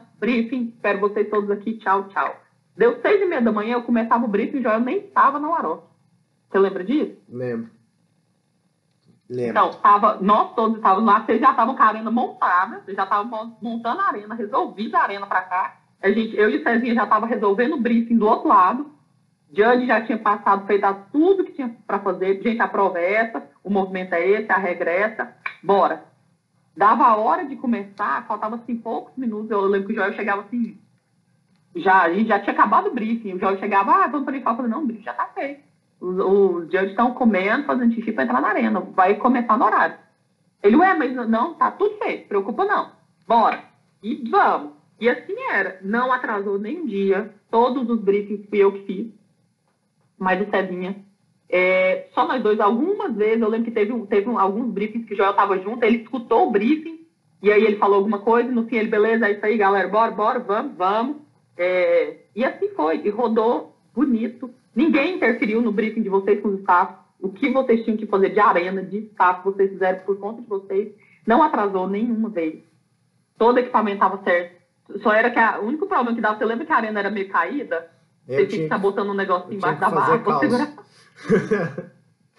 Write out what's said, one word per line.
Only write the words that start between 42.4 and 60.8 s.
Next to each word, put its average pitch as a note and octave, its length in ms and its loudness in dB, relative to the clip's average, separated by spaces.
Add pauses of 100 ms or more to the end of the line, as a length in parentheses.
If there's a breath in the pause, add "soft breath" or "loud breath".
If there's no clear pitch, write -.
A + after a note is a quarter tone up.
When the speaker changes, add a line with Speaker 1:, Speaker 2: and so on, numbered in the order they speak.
Speaker 1:
não. G4+ 240 -2 (380)
Bora." A3 360 2 (380)
E A#3 260 -8
vamos. A#3 440 2 (280)
E A3+ 100 2
assim - 260 -4 (160)
era. C4+ 300 -2
Não A#3+ 300 -2
atrasou G#3 480 -2
nem C4 220 -8
um D#4 40 -6
dia. G3 480 -2 (160)
Todos A#3+ 400 2
os A3+ 100 0
briefings G3+ 480 -2
fui G#3 120 0
eu G3 120 6
que - 140 -12
fiz. G3 220 -6 (1080)
Mas F#3 240 0
o G3+ 120 -4
Cezinha, F#3 440 -4 (540)
é, F#3 640 2
só E4+ 140 0
nós C4 160 -2
dois, G#3 160 2
algumas D4 560 0
vezes, A3 260 2
eu A3 80 2
lembro A3+ 160 -2
que A3+ 60 -6
teve G#3+ 200 0
um, A#3+ 140 -4
teve G#3 240 0
um, A3 80 -2
alguns G3+ 340 0
briefings G#3+ 360 -6
que G#3 80 -8
o - 20 -6
Joel G3+ 160 2
tava G3 240 2
junto, G3 260 -4
ele A#3 200 2
escutou B3+ 440 0
o A#3+ 40 -4
briefing, D4+ 480 -2 (420)
e G3+ 100 4
aí G#3+ 120 6
ele G#3+ 140 2
falou G3+ 200 4
alguma G3+ 220 0
coisa, A#3+ 280 2
e C4 60 -4
no A3+ 140 -2
fim B3 80 -6
ele, A3 140 0
"Beleza, A3 380 2
é G3+ 40 0
isso G#3 120 -4
aí, A3 140 0
galera, G3 300 2
bora, A3+ 240 2
bora, G#3+ 260 -2
vamos, G#3+ 400 -4
vamos." A3 400 -2 (400)